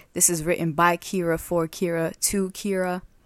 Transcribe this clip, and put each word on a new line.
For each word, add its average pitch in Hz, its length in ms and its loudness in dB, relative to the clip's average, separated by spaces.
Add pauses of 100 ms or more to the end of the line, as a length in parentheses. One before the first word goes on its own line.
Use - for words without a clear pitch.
(140)
this 180 140 2
is 165 160 0
written 165 300 0
by 170 240 4
Kira, 170 420 -2
for 165 280 0
Kira, 165 520 -2 (120)
to 190 180 0
Kira, 185 540 -2 (220)